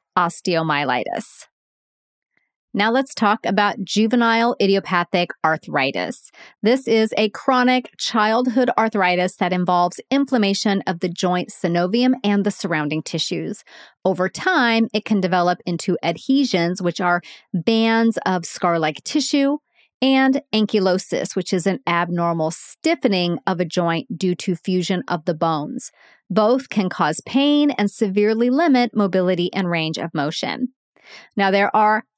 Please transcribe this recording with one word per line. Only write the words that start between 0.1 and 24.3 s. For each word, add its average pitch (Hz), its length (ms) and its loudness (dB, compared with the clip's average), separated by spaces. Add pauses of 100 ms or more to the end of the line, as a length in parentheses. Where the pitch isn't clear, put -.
osteomyelitis. 156 1300 -2 (1300)
Now 208 180 2
let's 262 240 0
talk 214 280 2
about 202 400 0
juvenile 226 800 2
idiopathic 185 720 0 (120)
arthritis. 147 840 -2 (320)
This 254 260 0
is 220 300 2
a 214 120 2
chronic 254 680 0
childhood 233 800 0
arthritis 185 600 0
that 180 140 -2
involves 180 480 0 (120)
inflammation 214 760 0
of 175 140 -4
the 185 100 -4
joint 180 400 -2
synovium 185 640 0 (100)
and 202 200 0
the 202 80 0
surrounding 156 500 -4
tissues. 160 640 -6 (420)
Over 185 240 0
time, 233 640 0
it 214 120 -4
can 214 140 0
develop 180 460 0
into 175 380 -2
adhesions, 180 760 0
which 175 220 -4
are 175 220 0 (280)
bands 226 760 2
of 180 180 -2
scar-like 165 580 -2
tissue, 285 540 0 (420)
and 269 440 2 (100)
ankylosis, 196 840 0
which - 180 -2
is 175 120 0
an 190 220 0
abnormal 170 640 0
stiffening 185 960 -2
of 185 120 0
a 180 60 -2
joint 165 540 -2
due 180 160 0